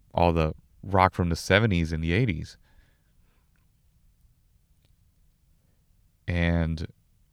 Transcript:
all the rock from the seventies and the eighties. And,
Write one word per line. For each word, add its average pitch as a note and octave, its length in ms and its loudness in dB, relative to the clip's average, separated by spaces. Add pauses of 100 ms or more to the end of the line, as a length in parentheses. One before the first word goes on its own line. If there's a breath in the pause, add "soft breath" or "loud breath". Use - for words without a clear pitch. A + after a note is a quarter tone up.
(120)
all E2+ 220 2
the D#2+ 180 0 (300)
rock F#2+ 320 2
from F2 160 -2
the E2 60 -2
seventies F#2 560 2
and D#2+ 120 -6
the E2 80 -2
eighties. F#2 460 -4 (3750)
And, E2+ 580 0 (460)